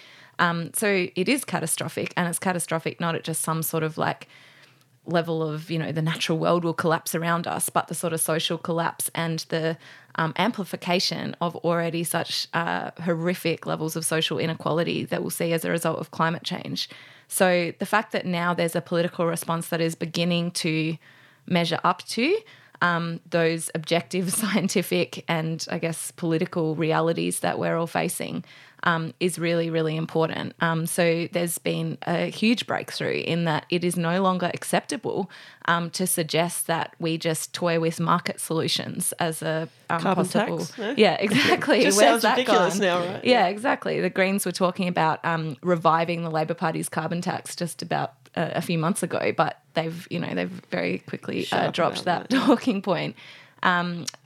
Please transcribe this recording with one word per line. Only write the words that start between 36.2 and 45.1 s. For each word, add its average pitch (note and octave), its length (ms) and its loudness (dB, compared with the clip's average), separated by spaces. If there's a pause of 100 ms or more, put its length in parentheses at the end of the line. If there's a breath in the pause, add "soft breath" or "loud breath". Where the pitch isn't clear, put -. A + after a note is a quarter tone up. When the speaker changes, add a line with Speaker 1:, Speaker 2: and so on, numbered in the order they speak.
Speaker 1:
that - 320 -2
we E3 180 0
just D#3+ 380 -2
toy E3+ 260 2
with E3 180 0
market E3+ 440 0
solutions - 720 -2
as D#3+ 280 -2
a, D#3+ 300 -2 (180)
um, E3+ 140 0
Speaker 2:
Carbon F#3 240 4
Speaker 1:
possible F3+ 320 0
Speaker 2:
tax, E3+ 180 -6
no? A#3 220 -4
Speaker 1:
Yeah, G3 160 6
<laughs> - 60 -2
exactly. B3+ 600 4
Speaker 2:
Just G3 160 6
Speaker 1:
Where's G#3 140 8
Speaker 2:
sounds A3+ 140 4
Speaker 1:
that A#3 120 4
Speaker 2:
ridiculous G3 380 4
Speaker 1:
gone? G#3 80 0
Speaker 2:
now, F3+ 160 4
right? F3+ 260 -4
Speaker 1:
Yeah, A#3+ 200 6
Speaker 2:
Yeah. - 20 6
Speaker 1:
exactly. G3 560 -2
The F3+ 80 0
Greens F#3+ 340 0
were F3+ 80 -2
talking F3+ 340 0
about, E3 380 2